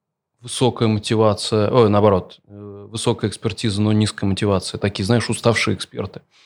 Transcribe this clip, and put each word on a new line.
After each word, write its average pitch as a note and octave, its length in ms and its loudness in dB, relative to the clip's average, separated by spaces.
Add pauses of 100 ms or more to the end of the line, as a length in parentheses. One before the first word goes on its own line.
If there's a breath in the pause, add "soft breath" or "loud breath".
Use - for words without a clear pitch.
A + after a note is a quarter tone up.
(400)
высокая A#2+ 480 0
мотивация, G#2+ 840 0
ой, A#2+ 200 6
наоборот, G2+ 580 2
э, G2+ 420 -18
высокая A2 400 -4
экспертиза, G#2 520 -4
но G#2+ 100 2
низкая G#2+ 360 0
мотивация, G2 500 -2
такие, G2+ 260 -4
знаешь, A2+ 260 0
уставшие A2 460 0
эксперты, - 440 -10 (260 soft breath)